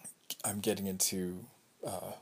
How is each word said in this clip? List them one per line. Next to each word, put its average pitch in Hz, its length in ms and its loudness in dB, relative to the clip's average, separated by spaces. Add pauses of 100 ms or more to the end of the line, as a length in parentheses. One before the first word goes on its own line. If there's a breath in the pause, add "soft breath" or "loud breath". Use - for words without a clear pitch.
(440)
I'm 104 160 0
getting 98 260 2
into, 92 600 2 (400)
uh, 95 360 -2